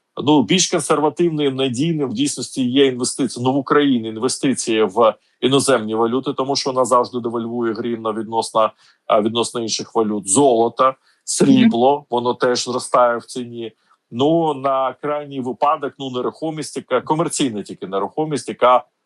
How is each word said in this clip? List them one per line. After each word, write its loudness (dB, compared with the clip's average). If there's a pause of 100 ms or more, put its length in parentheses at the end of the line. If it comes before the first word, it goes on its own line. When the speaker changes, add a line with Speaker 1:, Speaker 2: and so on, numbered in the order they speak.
(260)
Speaker 1:
ну, 4
більш 0
консервативним, 0
надійним -2
в -6
дійсності -2
є 6
інвестиції, -2
ну, 2
в 0
Україні 2
інвестиції -2
в 2 (260)
іноземні 2
валюти, 0
тому -2
що -4
вона 2
завжди 0
девальвує -4
гривна -4
відносно, 0 (400)
е, 4
відносно -2
інших -6
валют. 0
Золото, 4 (320)
срібло, 4
Speaker 2:
Мгм. -10
Speaker 1:
воно -2
теж -2
зростає 2
в -10
ціні. -10 (400)
Ну, 0
на -2
крайній -6
випадок, -2
ну, -8
нерухомість, -6
яка, -2
комерційна -2
тільки -12
нерухомість, -6
яка 4 (200)